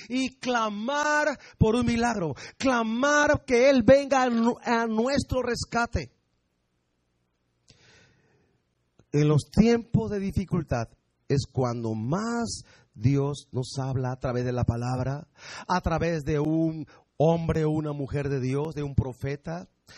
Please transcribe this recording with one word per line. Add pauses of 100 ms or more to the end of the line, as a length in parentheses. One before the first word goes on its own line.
y
clamar (180)
por
un
milagro. (200)
Clamar
que
Él
venga
a
nu-,
a
nuestro
rescate. (3000)
En
los
tiempos
de
dificultad (380)
es
cuando
más (320)
Dios
nos
habla
a
través
de
la
palabra, (400)
a
través
de
un (320)
hombre
o
una
mujer
de
Dios,
de
un
profeta, (300)